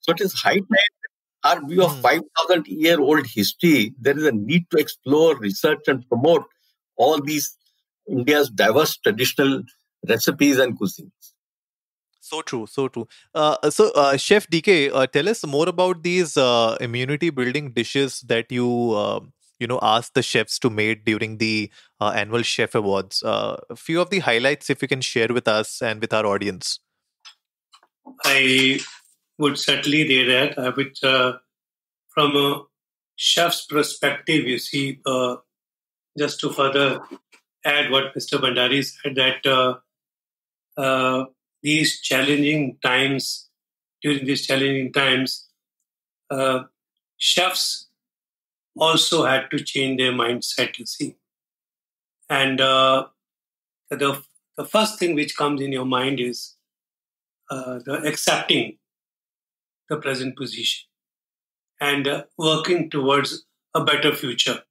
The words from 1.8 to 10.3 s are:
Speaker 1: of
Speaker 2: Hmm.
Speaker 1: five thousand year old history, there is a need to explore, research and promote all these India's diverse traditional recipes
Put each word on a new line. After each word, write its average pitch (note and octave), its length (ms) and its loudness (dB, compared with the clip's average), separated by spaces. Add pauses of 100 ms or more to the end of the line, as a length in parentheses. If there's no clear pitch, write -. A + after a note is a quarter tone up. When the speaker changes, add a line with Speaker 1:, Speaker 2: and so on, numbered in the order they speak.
Speaker 1:
of D3+ 140 2
Speaker 2:
Hmm. C3 40 -12
Speaker 1:
five B2+ 200 2 (180)
thousand E3+ 300 2
year D#3 320 2
old C#3 260 4
history, A#2 720 2
there C3+ 180 2
is D#3 80 -2
a D3 60 6
need B2 400 0
to E3 60 0
explore, D3+ 600 2
research B2 520 0
and C3 200 -2
promote D3 360 2 (520)
all - 240 4
these D3 380 -6 (500)
India's C#3+ 420 2
diverse A2 480 2
traditional B2+ 680 0 (440)
recipes C3+ 500 2